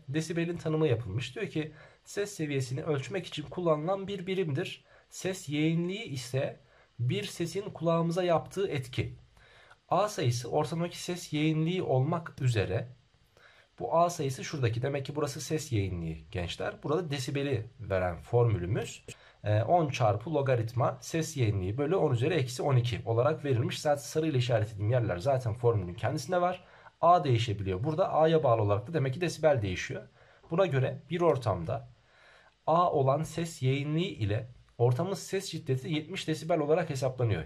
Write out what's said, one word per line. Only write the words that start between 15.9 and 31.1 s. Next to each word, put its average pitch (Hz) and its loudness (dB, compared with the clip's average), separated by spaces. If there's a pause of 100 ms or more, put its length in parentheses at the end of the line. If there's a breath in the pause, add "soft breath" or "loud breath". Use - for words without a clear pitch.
gençler. 90 -6
Burada 160 -2
desibeli 139 -2 (100)
veren 92 0
formülümüz, 117 0 (380 loud breath)
e, 107 2
on 165 4
çarpı 117 0
logaritma 123 2
ses 160 -4
yeğinliği 101 0
bölü 147 2
on 156 2
üzeri 131 2
eksi 147 -2
on 143 2
iki 107 2
olarak 139 2
verilmiş. 139 0
Zaten 147 2
sarıyla 156 0
işaretlediğim 107 0
yerler 107 2
zaten 123 0
formülün 101 2
kendisinde 156 -2
var. 180 0 (380 loud breath)
A 170 8
değişebiliyor. 101 0
Burada 156 0
A'ya 160 6
bağlı 117 4
olarak 101 2
da 170 -6
demek 135 0
ki - -10
desibel 156 2
değişiyor. - -4 (440 soft breath)
Buna 180 4
göre 135 0
bir 170 -2